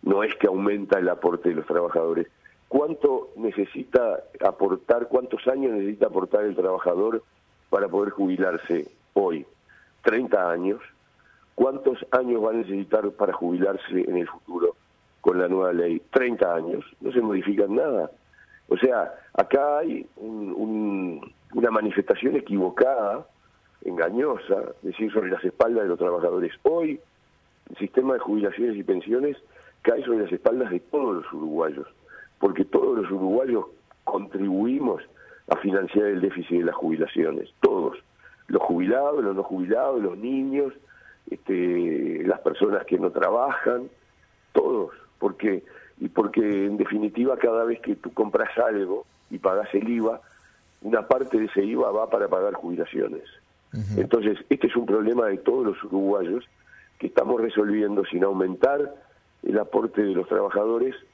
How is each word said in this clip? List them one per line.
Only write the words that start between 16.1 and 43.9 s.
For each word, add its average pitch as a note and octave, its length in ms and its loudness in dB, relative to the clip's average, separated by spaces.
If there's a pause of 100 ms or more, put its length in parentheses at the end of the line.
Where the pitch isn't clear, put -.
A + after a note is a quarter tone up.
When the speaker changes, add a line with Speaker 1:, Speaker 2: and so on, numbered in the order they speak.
Speaker 1:
Treinta A#2 420 2
años. E2+ 320 -4 (160)
No - 120 -4
se B2+ 80 4
modifica G2+ 480 0
nada. A2+ 420 0 (560)
O - 120 0
sea, A#2+ 360 2 (200)
acá D3 440 4
hay - 260 -4 (120)
un, G#2+ 360 -8
un, G2+ 800 -4 (220)
una A#2 160 4
manifestación G#2+ 640 0
equivocada, A2 960 2 (560)
engañosa, G2 720 0 (220)
es - 40 -20
decir, G#2+ 300 -4
sobre G2 180 0
las F#2+ 140 -4
espaldas A2+ 400 2
de F#2+ 40 -2
los F2 100 0
trabajadores. F2 540 0 (100)
Hoy, D#3+ 360 0 (720)
el - 60 -16
sistema C3 380 0
de A#2 60 -2
jubilaciones G#2 560 -2
y G2+ 60 -8
pensiones A2 540 0 (460)
cae C#3+ 220 2
sobre A2+ 180 0
las F2 100 -4
espaldas A2+ 380 0
de - 80 -2
todos C3 380 -2
los D#2+ 160 -10
uruguayos, D#2 560 -4 (500)
porque G2 260 2
todos - 320 2
los F#2+ 140 -2
uruguayos G2+ 560 0 (380)
contribuimos G2 960 -2 (460)
a - 80 2
financiar G2 500 0
el G2 140 0
déficit F2+ 380 -2
de E2+ 60 2
las - 120 -2
jubilaciones, D#2+ 760 -2 (100)
todos, G2 380 2 (480)
los - 160 2
jubilados, A#2+ 600 2
los G2 100 -2
no F#2+ 80 -2
jubilados, A2+ 580 0
los F#2 160 -4
niños, C3+ 560 -2 (560)
este, E2+ 960 -2
las F#2 160 2
personas G2 460 2
que F2+ 120 2
no F2+ 120 2
trabajan, B2 800 0 (640)